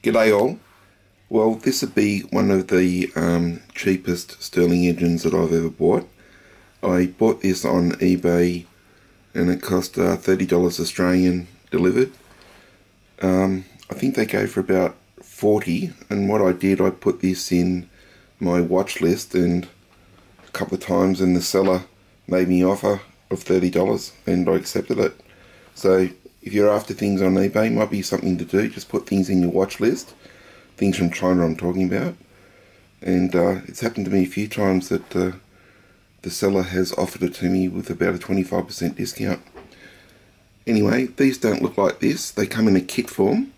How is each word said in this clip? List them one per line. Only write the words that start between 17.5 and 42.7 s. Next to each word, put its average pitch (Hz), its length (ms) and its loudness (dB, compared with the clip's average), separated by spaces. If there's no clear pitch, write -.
in 90 340 0
my 87 220 0
watch 92 400 0
list, - 320 -2
and 87 340 0
a - 40 -20
couple - 240 -6
of 92 60 -6
times, 92 380 0
and 90 160 4
the 87 60 0
seller 95 400 2
made 90 220 2
me 90 160 4
offer 98 380 0
of 95 120 -4
thirty 92 260 2
dollars, 95 460 0
and 90 240 0
I 87 60 2
accepted - 440 -4
it. - 220 -2
So 95 340 2
if 98 120 -10
you're 104 180 4
after 104 220 -2
things 98 260 0
on 95 140 2
eBay, 104 360 2
might 110 200 0
be 101 100 -4
something 92 380 -2
to 87 80 -6
do. 101 200 0
Just - 220 -10
put - 180 -6
things 95 220 0
in 92 140 2
your 87 80 2
watch 95 280 -2
list, - 360 -2
things 98 180 0
from 87 140 0
China 90 340 0
I'm 82 100 0
talking 90 320 -2
about. 131 300 -4
And, 90 340 0
uh, 90 200 2
it's - 140 -14
happened 113 260 -4
to 92 40 -4
me 98 120 2
a 92 40 0
few 104 220 -6
times 95 400 0
that, - 260 -6
uh, 92 180 0
the 92 80 -10
seller 98 320 0
has 90 320 -2
offered - 280 -4
it 87 120 -2
to 90 160 -2
me 92 180 0
with 90 220 -8
about 90 240 -2
a 90 40 -8
twenty-five 92 480 -2
percent - 300 -6
discount. 95 460 -6
Anyway, 113 400 2
these 135 300 0
don't - 240 0
look - 160 -2
like - 240 0
this. - 300 -2
They 104 160 -2
come 110 220 0
in 98 80 6